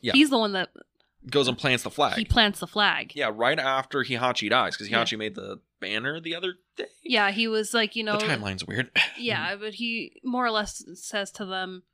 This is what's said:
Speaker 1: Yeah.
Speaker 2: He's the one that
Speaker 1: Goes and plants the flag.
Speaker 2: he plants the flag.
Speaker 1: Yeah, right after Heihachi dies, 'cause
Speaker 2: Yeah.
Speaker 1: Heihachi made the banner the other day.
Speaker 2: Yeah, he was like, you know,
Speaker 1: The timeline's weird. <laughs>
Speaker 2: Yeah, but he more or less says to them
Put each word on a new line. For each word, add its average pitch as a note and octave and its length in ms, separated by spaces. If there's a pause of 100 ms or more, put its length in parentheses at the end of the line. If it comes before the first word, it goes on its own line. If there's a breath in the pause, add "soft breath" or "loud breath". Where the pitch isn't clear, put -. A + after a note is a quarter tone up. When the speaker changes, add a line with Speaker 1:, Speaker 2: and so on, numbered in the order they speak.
Speaker 1:
Yeah. B2 120
Speaker 2:
He's C#4+ 160
the C4 100
one G#3+ 140
that F#3 160 (600)
Speaker 1:
Goes C3+ 180
and B2+ 100
plants B2+ 260
the A#2 80
flag. - 260
Speaker 2:
he A3 80
plants G#3+ 340
the F3 80
flag. F3+ 480
Speaker 1:
Yeah, C3+ 160
right A#2+ 280
after C3+ 440
Heihachi A#2+ 460
dies, A2 260
'cause G#2 140
Speaker 2:
Yeah. A2+ 140
Speaker 1:
Heihachi A2 160
made G#2+ 160
the G2 260 (180)
banner A#2 400
the E3 160
other F3+ 200 (200)
day. - 120 (160)
Speaker 2:
Yeah, A3 280
he A3+ 160
was A3 280
like, A3 200
you A3+ 80
know, G#3 140
Speaker 1:
The G#3+ 80
timeline's G#2 400
weird. A2+ 240 (160)
<laughs> - 120
Speaker 2:
Yeah, G3+ 380
but G#3 200
he A#3 480
more B3+ 220
or A#3 60
less G#3+ 320 (120)
says G3+ 380
to G#3 120
them F#3 380 (100)